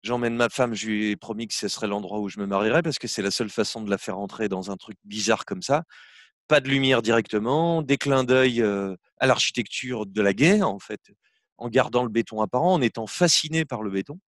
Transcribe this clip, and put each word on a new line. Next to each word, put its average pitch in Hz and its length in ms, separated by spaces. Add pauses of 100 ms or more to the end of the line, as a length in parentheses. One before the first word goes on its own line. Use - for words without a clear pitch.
j'emmène 120 340
ma 120 140
femme, 120 240
je 104 140
lui 107 220
ai 101 80
promis 113 300
que - 80
ce 104 120
serait 104 200
l'endroit 101 320
où 101 100
je 104 100
me 101 60
marierais, 107 380
parce 160 160
que 120 80
c'est - 140
la 98 100
seule 110 180
façon 110 320
de 104 80
la 98 80
faire 95 200
entrer 101 300
dans 95 240
un 95 60
truc 104 260
bizarre 104 400
comme 92 180
ça. 151 220 (640)
Pas 147 140
de 135 80
lumière 135 340
directement, 120 800
des 135 140
clins 135 260
d'œil, 127 380
euh, 98 340 (220)
à - 100
l'architecture 120 800
de 98 140
la 101 120
guerre, 170 340
en 101 120
fait, - 320 (460)
en 117 120
gardant 117 340
le 120 60
béton 110 320
apparent, 135 320
en 160 80
étant 117 240
fasciné 160 600
par 110 180
le 101 80
béton. 117 360